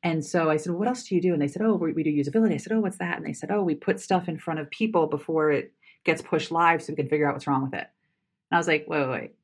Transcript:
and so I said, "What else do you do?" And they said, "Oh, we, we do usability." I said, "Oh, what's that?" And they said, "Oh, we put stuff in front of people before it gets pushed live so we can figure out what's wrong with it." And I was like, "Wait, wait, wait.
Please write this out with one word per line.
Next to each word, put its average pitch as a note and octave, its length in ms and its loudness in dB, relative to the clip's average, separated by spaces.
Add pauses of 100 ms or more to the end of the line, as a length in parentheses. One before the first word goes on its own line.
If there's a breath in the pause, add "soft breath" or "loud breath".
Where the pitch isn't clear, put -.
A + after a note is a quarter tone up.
and D#3+ 200 0
so E3 240 2
I D#3 100 2
said, E3+ 160 -4
"What G3+ 120 -2
else B3 160 -2
do - 140 -4
you E3+ 40 4
do?" F3+ 120 2
And D3 100 2
they C#3+ 60 0
said, F#3 140 -4
"Oh, A3 120 4
we, E3+ 180 0
we D#3 120 0
do D#3 60 4
usability." D3+ 440 2
I C#3+ 40 -2
said, - 140 -6
"Oh, A3 80 2
what's G3 180 -2
that?" F3 180 -4
And - 100 -10
they D3+ 60 -8
said, - 180 -8
"Oh, G#3 140 0
we D#3+ 100 0
put F#3+ 240 -2
stuff F3+ 300 0
in D#3 100 -6
front D#3+ 220 -6
of C#3+ 100 -10
people G3 380 0
before D3+ 420 0
it - 220 0 (320 soft breath)
gets D#3+ 180 0
pushed - 300 -2
live E3 300 4
so D3 100 -10
we D3 40 -6
can C#3+ 120 -2
figure D3+ 180 2
out C#3+ 80 2
what's C#3 140 -6
wrong C3+ 160 0
with C3+ 100 -6
it." - 140 -8 (640)
And - 20 0
I E3+ 60 2
was E3 100 0
like, D3+ 180 2
"Wait, D3+ 140 0
wait, C3 100 0
wait. F2+ 340 -6